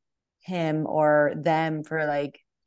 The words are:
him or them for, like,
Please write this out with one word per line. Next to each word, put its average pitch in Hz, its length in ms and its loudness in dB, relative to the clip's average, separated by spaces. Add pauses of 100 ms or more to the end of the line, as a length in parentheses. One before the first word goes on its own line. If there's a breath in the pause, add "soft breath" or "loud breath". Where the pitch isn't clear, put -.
(400)
him 160 460 -2
or 151 500 4
them 156 480 0
for, 156 220 -4
like, 143 340 -4 (260)